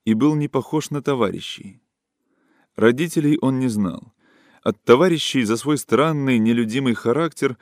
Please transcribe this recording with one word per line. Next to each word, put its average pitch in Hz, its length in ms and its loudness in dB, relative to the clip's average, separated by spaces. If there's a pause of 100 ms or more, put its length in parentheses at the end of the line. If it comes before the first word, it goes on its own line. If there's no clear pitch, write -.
и 110 100 2
был 147 220 2
не 147 100 0
похож 139 440 -4
на 147 120 -6
товарищей. 101 800 -4 (960)
Родителей 147 640 2
он 131 180 0
не 131 100 0
знал. 104 440 -4 (500)
От - 220 -6
товарищей 143 580 2
за 110 140 0
свой 139 220 -2
странный, 135 600 0
нелюдимый 117 560 0
характер 135 680 -2